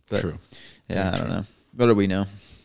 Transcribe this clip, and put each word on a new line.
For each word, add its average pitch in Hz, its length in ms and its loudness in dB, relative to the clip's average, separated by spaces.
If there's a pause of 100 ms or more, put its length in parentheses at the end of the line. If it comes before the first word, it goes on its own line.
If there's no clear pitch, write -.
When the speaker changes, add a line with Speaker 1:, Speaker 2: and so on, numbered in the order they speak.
Speaker 1:
But 101 120 -2
Speaker 2:
True. 80 180 -4 (500)
Speaker 1:
yeah, 90 60 -6
Speaker 2:
Very 95 140 0
Speaker 1:
I - 100 -2
don't - 80 -4
Speaker 2:
true. 85 100 -2
Speaker 1:
know. 101 80 -4 (300)
What 120 120 2
do 117 80 8
we 101 120 4
know? 95 200 0 (380)